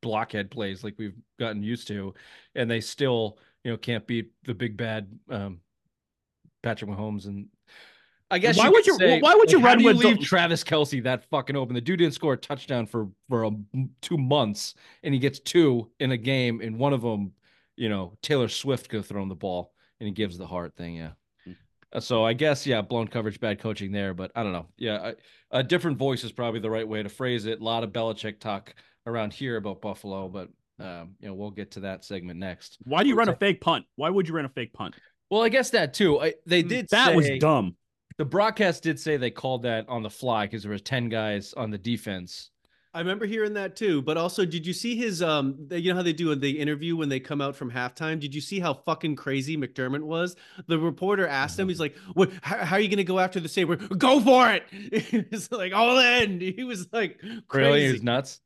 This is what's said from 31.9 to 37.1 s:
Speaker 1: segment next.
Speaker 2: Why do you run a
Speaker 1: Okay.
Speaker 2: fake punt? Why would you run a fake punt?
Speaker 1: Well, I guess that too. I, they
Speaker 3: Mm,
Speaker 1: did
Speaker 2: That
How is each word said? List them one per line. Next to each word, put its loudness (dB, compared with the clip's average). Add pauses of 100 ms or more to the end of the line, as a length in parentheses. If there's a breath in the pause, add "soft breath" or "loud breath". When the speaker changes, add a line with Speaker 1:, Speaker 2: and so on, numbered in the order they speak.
Speaker 1:
segment -12
next. -12
Speaker 2:
Why 0
do 4
you 4
run 4
a 0
Speaker 1:
Okay. 0
Speaker 2:
fake -6
punt? 0 (100)
Why -2
would 0
you -8
run -4
a -10
fake -10
punt? -10 (380)
Speaker 1:
Well, 2
I 4
guess 0
that 0
too. 4
I, 0 (120)
they 4
Speaker 3:
Mm, -4
Speaker 1:
did -4
Speaker 2:
That 6